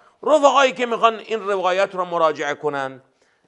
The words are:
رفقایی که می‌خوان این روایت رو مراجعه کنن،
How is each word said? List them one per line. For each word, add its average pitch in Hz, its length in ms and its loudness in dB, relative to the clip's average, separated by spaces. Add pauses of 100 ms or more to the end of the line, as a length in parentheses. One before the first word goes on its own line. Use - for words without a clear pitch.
(240)
رفقایی 277 500 4
که 247 120 -4
می‌خوان 226 340 0
این 202 280 -8
روایت 190 480 0
رو 180 100 -4
مراجعه 156 480 0
کنن، 139 480 -6 (460)